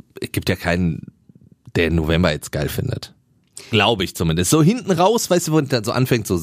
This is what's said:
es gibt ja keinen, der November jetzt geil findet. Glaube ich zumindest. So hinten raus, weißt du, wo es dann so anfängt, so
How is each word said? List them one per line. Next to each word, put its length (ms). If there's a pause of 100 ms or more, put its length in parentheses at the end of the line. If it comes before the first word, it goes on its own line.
(220)
es 100
gibt 180
ja 60
keinen, 460 (760)
der 140
November 420
jetzt 200
geil 180
findet. 460 (540)
Glaube 340
ich 120
zumindest. 360
So 120
hinten 280
raus, 380
weißt 180
du, 60
wo 60
es 100
dann 160
so 80
anfängt, 340
so 160